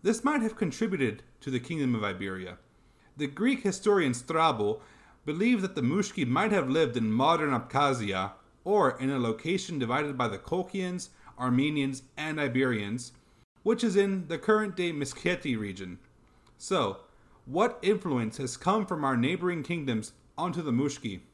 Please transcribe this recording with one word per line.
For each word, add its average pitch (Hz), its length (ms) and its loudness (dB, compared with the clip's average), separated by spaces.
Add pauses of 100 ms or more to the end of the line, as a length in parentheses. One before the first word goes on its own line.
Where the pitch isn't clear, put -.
This 220 220 2
might 285 180 2
have 220 140 -2
contributed 156 640 0 (200)
to 135 100 -8
the 123 80 -2
Kingdom 131 360 0
of 107 100 0
Iberia. 92 540 -6 (580)
The 143 100 2
Greek 208 360 0
historian 185 500 4
Strabo 123 680 0 (460)
believed 190 360 2
that 190 140 -4
the 143 60 -2
Mushki 151 440 0
might 180 280 2
have 147 160 2
lived 139 260 2
in 110 160 0
modern 147 400 2
Abkhazia, 120 800 0 (320)
or 180 340 4
in 135 120 0
a 139 100 0
location 156 580 -2
divided 131 400 -2
by 120 120 0
the 98 80 -6
Kolchians, 185 720 -4 (280)
Armenians, 135 680 0 (120)
and 156 240 -6
Iberians, 123 720 0 (520)
which 226 200 2
is 202 140 2
in 190 320 0
the 160 80 -4
current-day 190 560 0
Meskheti 143 680 -2
region. 95 400 -8 (580)
So, 110 440 -2 (440)
what 175 360 0
influence 147 560 0
has 131 180 -6
come 202 300 0
from 160 180 -4
our 131 140 2
neighboring 175 440 0
kingdoms 135 520 -4 (240)
onto 170 240 -2
the 147 100 -2
Mushki? 117 480 -2 (140)